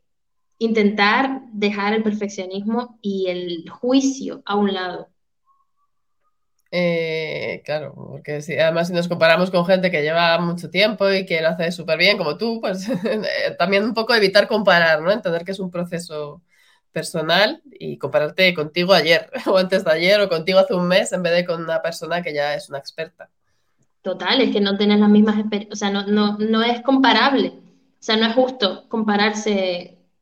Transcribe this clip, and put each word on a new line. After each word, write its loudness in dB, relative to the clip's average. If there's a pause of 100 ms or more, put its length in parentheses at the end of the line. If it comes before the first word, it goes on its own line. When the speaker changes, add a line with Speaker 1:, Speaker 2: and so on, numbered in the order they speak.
(580)
Speaker 1:
intentar 2 (100)
dejar -2
el 0
perfeccionismo -6
y -2
el -8
juicio -2
a -2
un 2
lado. -8 (1700)
Speaker 2:
Eh, -2
claro, -6
porque -12
si, -4
además 2
si -4
nos 0
comparamos 2
con 2
gente 2
que 0
lleva 2
mucho -6
tiempo 2
y 0
que -2
lo 0
hace -2
súper -4
bien, 2
como -2
tú, -4
pues, -6
<laughs> -4
eh, -4
también 2
un -4
poco -2
evitar 4
comparar, 4
¿no? 2
Entender -2
que -10
es -8
un -8
proceso -10 (480)
personal 0
y -12
compararte 2
contigo 0
ayer 4
<laughs> -10
o 2
antes 0
de 2
ayer 4
o 2
contigo 2
hace 4
un 0
mes 2
en -4
vez 0
de 2
con -4
una -4
persona -6
que -8
ya -2
es -10
una -10
experta. -14 (720)
Speaker 1:
Total, -2
es 2
que 0
no 0
tienes 4
las 6
mismas 6
exper-, -4
o -12
sea, -4
no, -4
no, 0
no 0
es 0
comparable. 2 (520)
O -20
sea, 0
no 2
es -2
justo 0
compararse -2 (240)